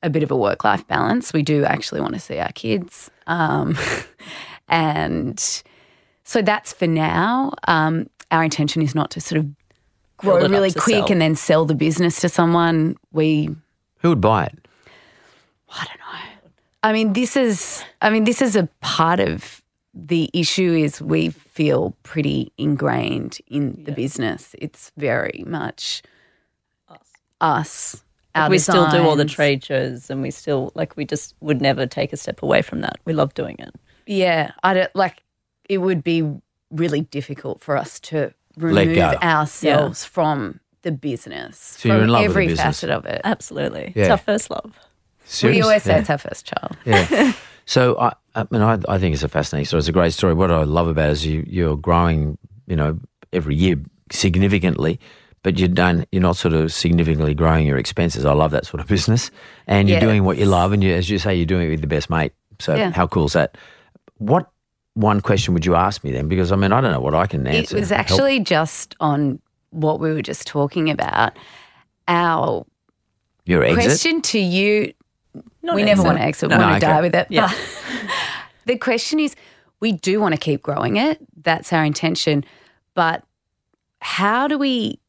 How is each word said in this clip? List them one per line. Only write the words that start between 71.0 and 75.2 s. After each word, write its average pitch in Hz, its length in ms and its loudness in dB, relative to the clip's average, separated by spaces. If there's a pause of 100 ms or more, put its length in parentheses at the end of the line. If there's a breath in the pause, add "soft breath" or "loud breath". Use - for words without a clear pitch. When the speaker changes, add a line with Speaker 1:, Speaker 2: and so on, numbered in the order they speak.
Speaker 1:
Our 170 560 0 (800)
Speaker 3:
Your 87 180 4
exit? 226 220 4
Speaker 1:
question 320 380 2
to - 160 0
you, 196 520 0 (720)